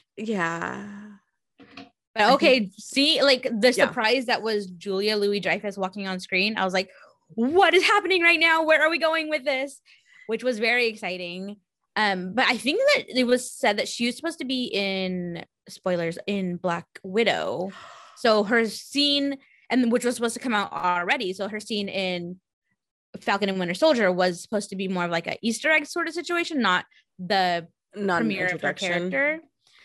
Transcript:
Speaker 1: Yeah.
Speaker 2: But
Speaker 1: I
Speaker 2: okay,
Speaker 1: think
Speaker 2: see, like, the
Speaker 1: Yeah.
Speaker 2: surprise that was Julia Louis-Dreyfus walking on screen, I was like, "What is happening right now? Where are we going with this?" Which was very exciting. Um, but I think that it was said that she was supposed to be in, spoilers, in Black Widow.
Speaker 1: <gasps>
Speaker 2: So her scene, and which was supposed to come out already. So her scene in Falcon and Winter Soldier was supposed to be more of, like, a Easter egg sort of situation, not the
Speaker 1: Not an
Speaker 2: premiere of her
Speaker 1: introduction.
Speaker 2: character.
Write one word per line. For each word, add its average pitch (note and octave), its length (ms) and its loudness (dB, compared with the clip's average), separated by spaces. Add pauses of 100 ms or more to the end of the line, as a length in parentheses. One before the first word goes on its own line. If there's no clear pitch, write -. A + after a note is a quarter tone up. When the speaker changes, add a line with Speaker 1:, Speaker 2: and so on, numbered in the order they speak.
(180)
Speaker 1:
Yeah. F#3+ 720 -4 (720)
Speaker 2:
But - 680 -6
Speaker 1:
I A#3+ 100 8
Speaker 2:
okay, C4+ 260 6
Speaker 1:
think F#3+ 180 -4
Speaker 2:
see, D4 460 2
like, C4 200 4
the A#3+ 320 4
Speaker 1:
Yeah. - 120 4
Speaker 2:
surprise A#3+ 380 0
that A#3 160 0
was G#3 260 -2
Julia G3 480 -2
Louis-Dreyfus G3+ 640 -2
walking F#3+ 280 -6
on F#3 140 -6
screen, G3 380 -2
I F#3+ 80 0
was F#3 80 -2
like, G3 160 -2 (400)
"What D#4+ 440 4
is F4+ 100 6
happening F#4+ 400 2
right E4+ 160 4
now? E4 240 4
Where D#4 180 4
are D#4 80 4
we E4 80 0
going D#4+ 320 0
with D4+ 160 -4
this?" C4+ 340 -2 (480)
Which A3+ 160 -4
was B3 160 0
very A#3 280 2
exciting. F#3 680 -8 (380)
Um, F#3+ 380 0
but B3+ 140 2
I A#3+ 100 2
think D4+ 220 -2 (160)
that - 140 -2
it B3+ 160 0
was B3 260 0
said G#3 260 0
that G#3+ 100 -2
she - 180 -4
was A#3+ 100 -2
supposed D#4+ 240 -8
to C#4+ 60 -8
be B3+ 200 -4
in, F#3 800 -4 (220)
spoilers, F3 500 -4 (100)
in F#3 300 -2
Black E3+ 300 -4 (160)
Widow. F#3 720 -2
Speaker 1:
<gasps> - 60 -20 (360)
Speaker 2:
So G#3+ 260 4
her A3+ 220 2
scene, C#4 720 0 (320)
and A#3+ 240 4
which A#3+ 100 2
was A#3+ 120 0
supposed A3+ 180 -2
to - 80 -12
come B3+ 120 -2
out G3+ 200 -2
already. F3+ 580 -2
So F#3+ 160 -6
her G#3 140 -10
scene G#3 260 -4
in F3+ 500 -4 (840)
Falcon G3+ 260 0
and F#3+ 120 -2
Winter F3 140 -2
Soldier A#3 380 4
was F3+ 300 0
supposed G#3 300 -4
to G3 40 -8
be F#3+ 140 -4
more F3 160 -2
of, E3+ 60 -4
like, E3+ 140 -2
a - 160 -6
Easter A#3 300 0
egg D4+ 140 2
sort E4 240 -6
of D4+ 40 -8
situation, E4+ 480 -4
not F#3 220 2 (340)
the F3+ 500 0 (280)
Speaker 1:
Not F#3+ 260 0
an A3+ 60 0
Speaker 2:
premiere F#3+ 200 -2
of F3+ 40 -2
her F3 40 -4
Speaker 1:
introduction. F3 540 -4
Speaker 2:
character. C#4+ 300 -2 (460)